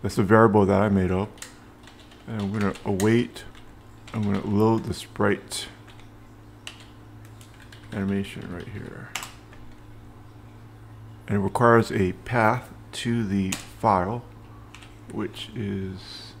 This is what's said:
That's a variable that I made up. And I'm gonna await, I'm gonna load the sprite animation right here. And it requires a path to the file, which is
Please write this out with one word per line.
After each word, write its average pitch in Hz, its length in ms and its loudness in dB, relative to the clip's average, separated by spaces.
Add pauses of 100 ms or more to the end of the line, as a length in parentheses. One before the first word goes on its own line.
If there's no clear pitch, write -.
That's - 160 -4
a 120 60 2
variable 107 420 8
that 98 160 4
I 107 80 4
made 95 220 2
up. 95 180 0 (960)
And 113 140 -8
I'm 98 120 -4
gonna 104 200 -2 (120)
await, 107 600 0 (720)
I'm 110 80 -2
gonna 101 240 -2
load 107 380 2
the 95 100 -6
sprite - 720 -4 (2250)
animation 98 580 -4
right 87 180 -12
here. - 420 -14 (2250)
And 98 100 -2
it 101 40 2
requires 117 520 4
a 92 200 2 (120)
path 120 460 0 (220)
to 117 340 -2
the 95 240 0
file, 101 720 0 (920)
which - 420 -8
is 98 840 -10